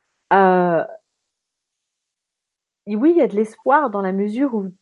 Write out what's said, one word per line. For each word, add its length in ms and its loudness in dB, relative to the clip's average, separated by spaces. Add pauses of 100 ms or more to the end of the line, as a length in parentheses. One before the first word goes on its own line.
(320)
Euh, 520 2 (2000)
et 100 -6
oui, 140 2
il 80 2
y 40 2
a 60 0
de 80 -4
l'espoir 540 -2
dans 120 -6
la 100 -4
mesure 420 -4
où 120 -4 (160)